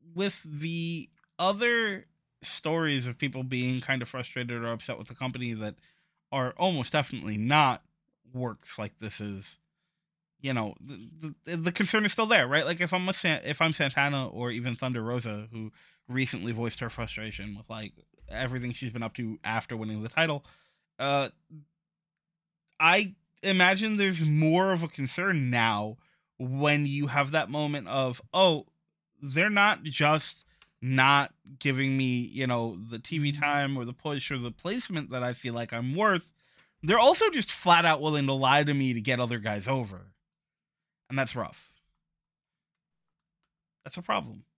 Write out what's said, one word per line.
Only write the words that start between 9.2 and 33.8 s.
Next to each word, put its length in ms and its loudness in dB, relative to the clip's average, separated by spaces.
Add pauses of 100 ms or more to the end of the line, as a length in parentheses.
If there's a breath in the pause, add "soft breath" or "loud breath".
is, 380 -10 (840)
you 120 -4
know, 280 -2
the, 540 -14 (100)
the, 120 -6
the 160 0
concern 320 2
is 80 2
still 140 2
there, 200 4
right? 200 2
Like, 140 -2
if 120 -2
I'm 160 0
a 40 0
San-, 320 0
if 180 -2
I'm 100 2
Santana 560 0
or 220 -6
even 260 -4
Thunder 260 -4
Rosa, 500 -6
who 180 -10 (380 soft breath)
recently 440 -2
voiced 280 -6
her 100 -6
frustration 680 -10
with, 140 -18
like, 220 -12 (360)
everything 440 -6
she's 180 -8
been 120 -8
up 120 -8
to 300 -6
after 320 -4
winning 260 -6
the 60 -8
title, 360 0 (540 soft breath)
uh, 300 2 (1500)
I 360 6 (280)
imagine 540 4
there's 260 2
more 500 6
of 100 0
a 60 -4
concern 640 -2
now 480 2 (400)
when 480 2
you 220 -2
have 240 0
that 180 0
moment 380 -4
of, 320 -2 (120)
"Oh, 340 4 (560)
they're 280 0
not 320 4
just 640 0 (360 soft breath)
not 520 4 (240)
giving 380 0
me, 240 0
you 260 -4
know, 300 -2
the 220 -12
T 200 -6
V 140 2
time 440 0
or 80 -4